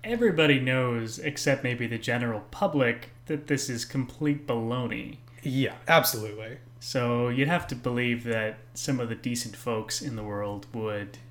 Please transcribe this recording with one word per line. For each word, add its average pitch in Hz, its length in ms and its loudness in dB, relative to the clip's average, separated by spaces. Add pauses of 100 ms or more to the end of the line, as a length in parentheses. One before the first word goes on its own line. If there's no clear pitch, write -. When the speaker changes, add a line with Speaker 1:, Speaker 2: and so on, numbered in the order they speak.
Speaker 1:
Everybody 165 600 4
knows, 123 580 0
except 143 420 0
maybe 123 240 -2
the 117 120 -4
general 117 540 0
public, 139 580 2 (160)
that 151 220 -4
this 131 220 0
is 117 140 -4
complete 143 640 -2
baloney. 117 720 -2 (260)
Speaker 2:
Yeah, 131 320 0 (120)
absolutely. 110 720 2 (200)
Speaker 1:
So 120 480 0
you'd 131 220 2
have 175 180 0
to 131 80 -4
believe 120 480 0
that 110 360 -2 (140)
some 131 280 0
of 117 80 -2
the 113 60 -2
decent 120 420 -4
folks 110 440 -2
in 135 140 -4
the 107 80 -6
world 101 500 -4
would 104 440 -4 (140)